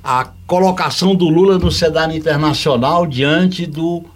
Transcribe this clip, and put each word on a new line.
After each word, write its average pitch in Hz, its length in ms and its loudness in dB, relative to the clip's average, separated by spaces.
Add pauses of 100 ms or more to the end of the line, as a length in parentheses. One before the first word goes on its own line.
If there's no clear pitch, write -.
A 127 240 -2 (200)
colocação 180 680 0
do 175 160 2
Lula 185 300 4
no 175 120 0
cenário 160 460 0
internacional 151 880 0
diante 160 600 0
do, 165 360 -6 (120)